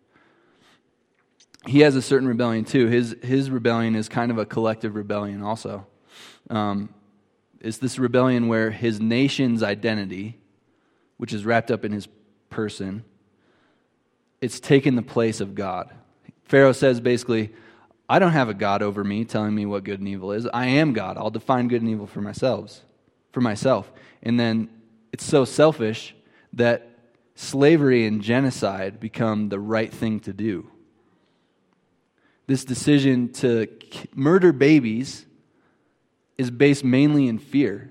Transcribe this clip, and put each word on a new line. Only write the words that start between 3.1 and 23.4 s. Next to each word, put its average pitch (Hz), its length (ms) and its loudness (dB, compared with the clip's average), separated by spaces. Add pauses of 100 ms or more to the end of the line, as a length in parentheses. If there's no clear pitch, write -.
his 135 280 -2
rebellion 117 440 0
is 110 140 -4
kind 120 240 -2
of 113 60 -4
a 107 80 -2
collective 110 500 -4
rebellion 104 460 -6
also. 107 440 -8 (640)
Um, 104 380 -4 (720)
it's 110 180 -10
this 127 200 -6
rebellion 123 500 2
where 113 220 0
his 107 300 -4
nation's 117 640 0
identity, 104 760 -4 (800)
which 120 160 -10
is 104 120 -6
wrapped 113 260 0
up 110 140 -2
in 107 80 -6
his 101 160 -8 (420)
person, 104 540 -8 (1400)
it's 120 200 -6
taken 139 340 4
the 117 80 0
place 113 380 -2
of 98 140 -10
God. 95 380 -8 (520)
Pharaoh 139 280 6
says 127 280 2
basically, 117 520 -2 (560)
"I 147 120 4
don't 180 120 4
have 135 160 2
a 107 60 -6
God 101 280 -2
over 101 200 -4
me 101 220 -4
telling 107 300 -4
me 104 120 -4
what 101 160 -6
good 98 160 -8
and 98 100 -8
evil 98 220 -8
is. 110 160 -6
I 123 200 -4
am 143 260 2
God. 95 240 -6
I'll 104 140 -6
define 123 360 -2
good 120 160 -2
and 113 80 -2
evil 104 160 -6
for 104 140 -12
myself, 104 600 -6 (500)
for - 80 -4